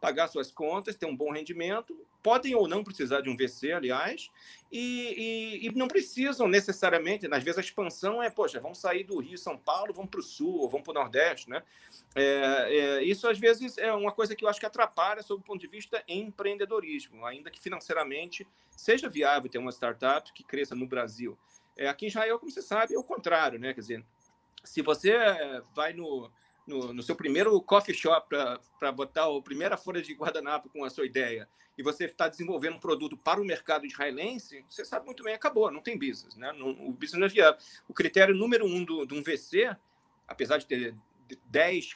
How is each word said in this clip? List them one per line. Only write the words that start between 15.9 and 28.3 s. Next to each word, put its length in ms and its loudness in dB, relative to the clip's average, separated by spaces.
empreendedorismo, 1200 -4
ainda 240 -10
que 100 -20
financeiramente 840 -6
seja 380 2
viável 420 2
ter 80 -6
uma 140 -4
startup 600 0
que 120 -20
cresça 320 -4
no 100 -4
Brasil. 500 -4
É, 120 -2
aqui 160 -4
em 40 -2
Israel, 300 0
como 140 -12
você 100 -10
sabe, 320 0
é 40 0
o 40 -2
contrário, 560 2
né? 160 -4
Quer 60 -10
dizer, 240 -8
se 200 -4
você 340 4
vai 180 -2
no, 380 -8
no, 260 -6
no 100 -8
seu 120 -2
primeiro 460 4
coffee 340 4
shop 340 2
pra, 320 -2